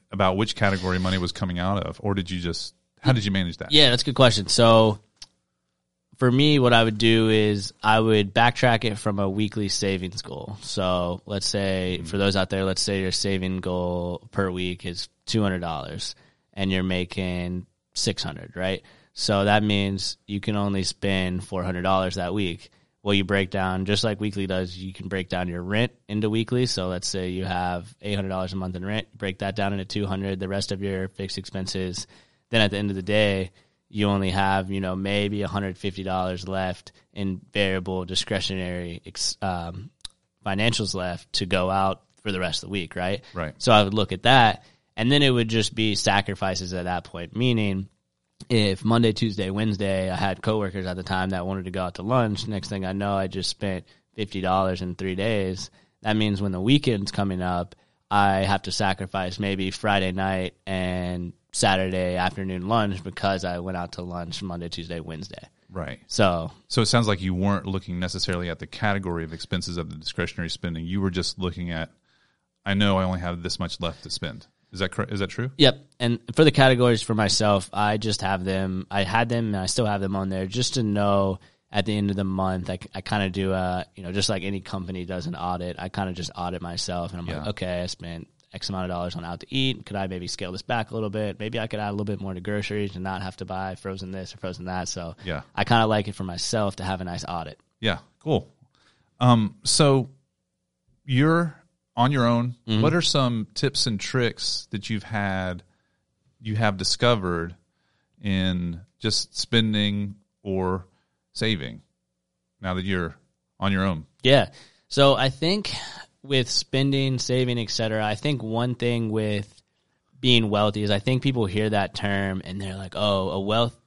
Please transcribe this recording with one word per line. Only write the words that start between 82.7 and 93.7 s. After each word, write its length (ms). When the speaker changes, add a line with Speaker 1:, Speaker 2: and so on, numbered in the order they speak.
Speaker 2:
I 60
kinda 300
do 240
a, 320
you 80
know, 80
just 180
like 140
any 160
company 460
does 200
an 100
audit, 440
I 100
kinda 240
just 220
audit 260
myself 500
and 100
I'm 40
like, 200
Speaker 1:
Yeah. 60
Speaker 2:
"Okay, 300
I 40
spent 420
X 140
amount 180
of 100
dollars 200
on 80
out 180
to 140
eat. 300
Could 100
I 120
maybe 200
scale 240
this 120
back 280
a 40
little 140
bit? 300
Maybe 200
I 80
could 120
add 100
a 20
little 140
bit 140
more 140
to 80
groceries 540
and 100
not 160
have 160
to 80
buy 300